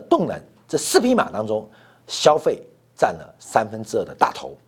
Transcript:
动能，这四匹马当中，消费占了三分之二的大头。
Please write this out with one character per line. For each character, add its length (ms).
动 160
能， 160
这 80
四 240
匹 120
马 160
当 160
中， 240
消 300
费 280
占 200
了 220
三 320
分 140
之 140
二 80
的 100
大 160
头。 240